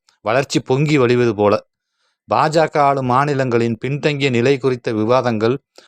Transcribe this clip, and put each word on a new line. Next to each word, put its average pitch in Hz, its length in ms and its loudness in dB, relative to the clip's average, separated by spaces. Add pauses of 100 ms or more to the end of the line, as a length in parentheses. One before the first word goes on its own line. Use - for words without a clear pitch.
(260)
வளர்ச்சி 135 340 0
பொங்கி 147 380 0
வழிவது 123 380 2
போல. 104 180 2 (760)
பாஜக 151 480 0
ஆளும் 139 320 0
மாநிலங்களின் 123 680 0
பின்தங்கிய 139 520 -4
நிலை 120 260 2
குறித்த 127 360 -4
விவாதங்கள் 117 640 0 (320)